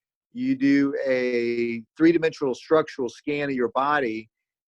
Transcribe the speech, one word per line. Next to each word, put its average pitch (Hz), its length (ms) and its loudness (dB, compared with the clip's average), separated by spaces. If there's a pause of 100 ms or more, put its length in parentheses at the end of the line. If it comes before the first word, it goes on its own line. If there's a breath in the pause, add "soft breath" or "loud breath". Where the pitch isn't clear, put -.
(380)
you 131 160 0
do 139 400 2 (140)
a 120 720 0 (140)
three-dimensional 160 600 2
structural 156 520 -2
scan 143 400 -6
of 139 80 -4
your 120 140 0
body, 127 600 -2 (380)